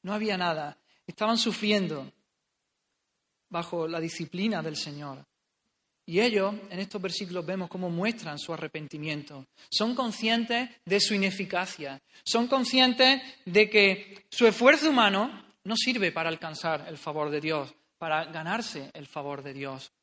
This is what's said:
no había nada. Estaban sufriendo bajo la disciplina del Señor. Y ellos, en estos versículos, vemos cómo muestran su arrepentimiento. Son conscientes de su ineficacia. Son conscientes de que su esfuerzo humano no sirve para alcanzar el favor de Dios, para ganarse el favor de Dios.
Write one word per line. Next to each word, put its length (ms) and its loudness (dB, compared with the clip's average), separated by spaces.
no 100 -6
había 240 -2
nada. 400 -2
Estaban 320 0
sufriendo 760 0
bajo 380 -4
la 140 -4
disciplina 600 -4
del 160 -6
Señor. 480 -10
Y 160 0
ellos, 340 2
en 80 -8
estos 240 -8
versículos, 420 -6
vemos 240 -6
cómo 220 -6
muestran 480 -4
su 160 -8
arrepentimiento. 920 -8
Son 240 2
conscientes 760 0
de 140 2
su 120 2
ineficacia. 880 -2
Son 220 2
conscientes 720 4
de 240 6
que 640 2
su 160 6
esfuerzo 420 8
humano 560 4
no 120 -2
sirve 340 0
para 200 -2
alcanzar 580 -4
el 80 -12
favor 320 -4
de 140 -2
Dios, 320 -2
para 260 0
ganarse 720 -6
el 120 -14
favor 360 -8
de 100 -12
Dios. 400 -10